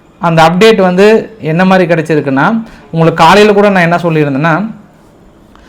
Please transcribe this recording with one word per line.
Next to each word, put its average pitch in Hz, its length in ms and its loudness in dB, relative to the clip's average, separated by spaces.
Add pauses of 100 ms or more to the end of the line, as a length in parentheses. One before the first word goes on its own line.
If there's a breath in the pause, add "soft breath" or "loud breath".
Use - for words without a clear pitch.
(180)
அந்த 165 240 0
அப்டேட் 185 380 2
வந்து 196 600 0
என்ன 160 240 -2
மாதிரி 185 300 0
கிடைச்சிருக்குன்னா, 156 680 -2 (280 loud breath)
உங்களுக்கு 165 340 0
காலையில 208 280 4
கூட 202 160 2
நான் 190 140 0
என்ன 170 140 0
சொல்லியிருந்தேன்னா, 160 760 -2 (1000 soft breath)